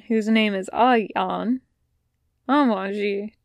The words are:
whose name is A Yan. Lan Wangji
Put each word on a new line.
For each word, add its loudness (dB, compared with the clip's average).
whose 0
name 2
is -4
A 2
Yan. -2
Lan 2
Wangji -4